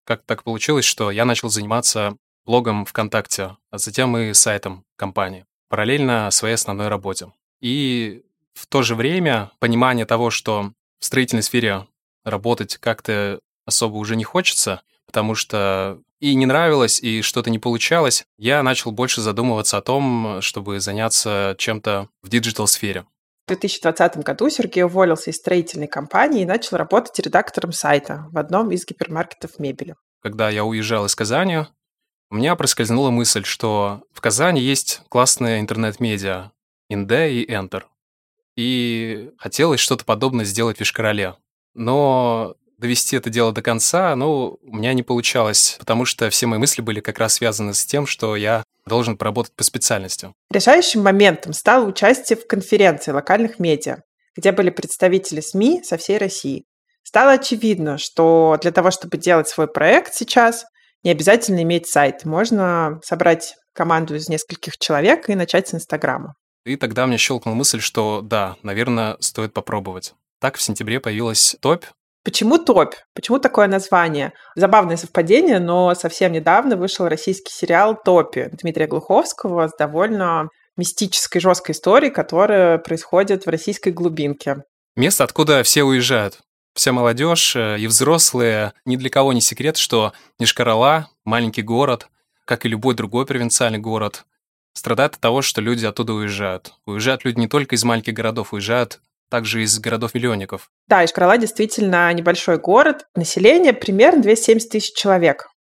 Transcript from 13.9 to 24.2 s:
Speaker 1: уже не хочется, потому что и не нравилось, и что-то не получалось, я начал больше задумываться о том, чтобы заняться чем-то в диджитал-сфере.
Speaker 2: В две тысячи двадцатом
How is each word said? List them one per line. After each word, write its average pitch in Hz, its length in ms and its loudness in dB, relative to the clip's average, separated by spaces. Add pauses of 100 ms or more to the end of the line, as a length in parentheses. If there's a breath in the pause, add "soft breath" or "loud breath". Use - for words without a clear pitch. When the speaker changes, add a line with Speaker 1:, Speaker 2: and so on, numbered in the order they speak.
Speaker 1:
уже 107 180 -6
не 110 100 -2
хочется, - 580 -4 (240)
потому 110 280 -2
что 98 640 -4 (220)
и 143 140 0
не 131 100 4
нравилось, 139 560 2
и 110 220 -4
что-то 117 260 -4
не 113 100 -2
получалось, 123 680 0 (120)
я 131 260 0
начал 131 300 -2
больше 120 300 -4
задумываться 107 560 -2
о - 20 -4
том, 117 600 -2
чтобы 98 380 -6
заняться 101 760 -2
чем-то 104 520 -4 (140)
в 92 60 -18
диджитал-сфере. 104 760 -2 (400)
Speaker 2:
В - 20 -20
две 185 80 -4
тысячи - 240 -6
двадцатом 165 400 0